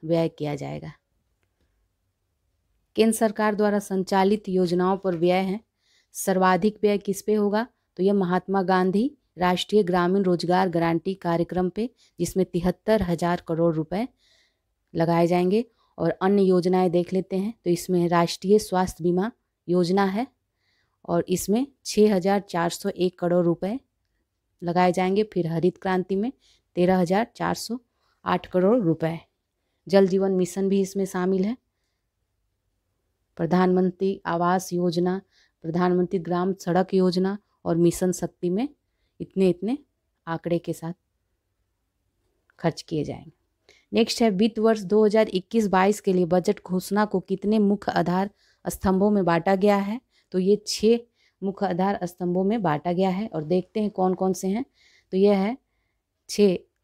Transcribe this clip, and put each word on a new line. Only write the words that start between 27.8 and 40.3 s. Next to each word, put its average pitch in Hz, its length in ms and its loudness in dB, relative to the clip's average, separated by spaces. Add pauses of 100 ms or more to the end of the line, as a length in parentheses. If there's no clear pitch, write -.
आठ 180 200 -2
करोड़ 190 340 2
रुपए। 165 380 -2 (680)
जल 196 200 6
जीवन 190 240 0
मिशन 190 380 -2
भी 196 120 2
इसमें 190 240 -4
शामिल 185 400 -2
है, 226 100 -4 (1800)
प्रधानमंत्री 185 920 0
आवास 175 460 0
योजना, 175 480 0 (420)
प्रधानमंत्री 180 560 0
ग्राम 175 360 -2
सड़क 185 380 -2
योजना 185 440 0 (280)
और 170 120 -2
मिशन 175 360 2
शक्ति - 360 -6
में 208 180 -4 (520)
इतने 190 300 0
इतने 196 280 -2 (500)
आंकड़े 165 320 -4